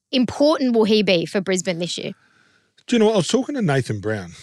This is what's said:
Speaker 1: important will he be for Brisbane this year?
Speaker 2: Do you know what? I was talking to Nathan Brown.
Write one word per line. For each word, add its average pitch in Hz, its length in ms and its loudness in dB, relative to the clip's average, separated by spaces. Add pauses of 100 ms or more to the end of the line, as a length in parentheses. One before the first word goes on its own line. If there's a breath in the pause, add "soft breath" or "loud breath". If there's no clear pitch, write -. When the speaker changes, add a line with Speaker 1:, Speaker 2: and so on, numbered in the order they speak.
(120)
Speaker 1:
important 277 640 2
will 220 100 4
he 214 180 2
be 180 220 0
for - 160 -4
Brisbane 185 380 -4
this 175 180 -6
year? - 160 -10 (720 soft breath)
Speaker 2:
Do 240 100 0
you 226 40 4
know 214 60 6
what? 226 80 2
I 214 40 2
was 170 100 0
talking 262 260 -2
to 254 80 -4
Nathan 131 380 0
Brown. 95 320 -6 (100)